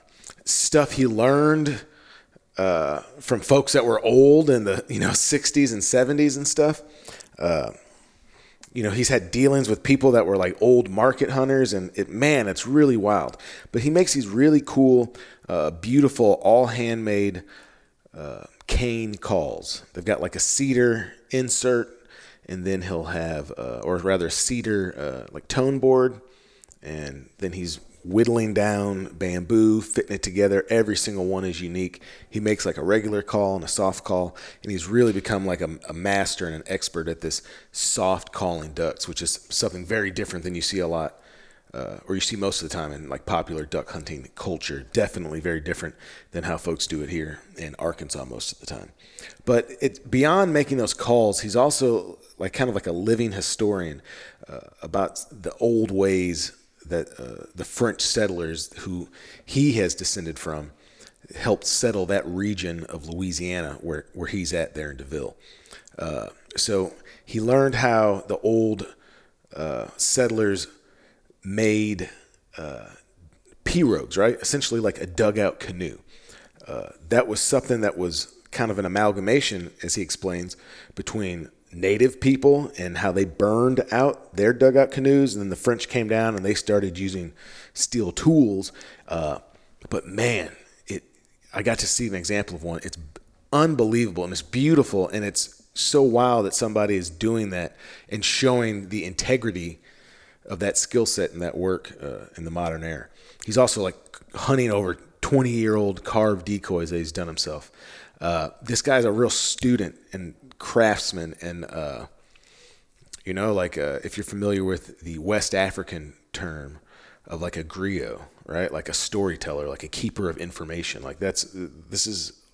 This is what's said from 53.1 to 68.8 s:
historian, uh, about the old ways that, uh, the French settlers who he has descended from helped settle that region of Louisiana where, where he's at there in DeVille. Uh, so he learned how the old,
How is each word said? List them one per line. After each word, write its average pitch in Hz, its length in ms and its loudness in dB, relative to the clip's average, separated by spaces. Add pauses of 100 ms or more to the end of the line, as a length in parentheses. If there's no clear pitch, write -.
historian, 92 680 -2 (480)
uh, 65 120 -14 (200)
about 85 500 -4
the 101 280 -10
old 113 320 2
ways 92 640 0 (300)
that, 80 240 -4 (120)
uh, 58 340 -14
the - 100 -10
French - 380 -2
settlers 87 800 -4
who 90 280 -10 (380)
he 139 280 2
has 98 200 2
descended 82 460 -8
from 76 320 -8 (640)
helped - 320 -2
settle 104 400 0
that 98 180 0
region 90 600 -4
of 78 220 -12
Louisiana 87 760 -6
where, 76 320 -8
where 87 140 -8
he's 90 240 -4
at 82 220 -2
there 76 160 -8
in 69 80 -12
DeVille. 69 400 -10 (640)
Uh, 69 300 -8 (280)
so 95 380 0 (280)
he - 160 -6
learned 127 360 4
how 110 520 4
the 101 120 -2
old, 110 560 0 (600)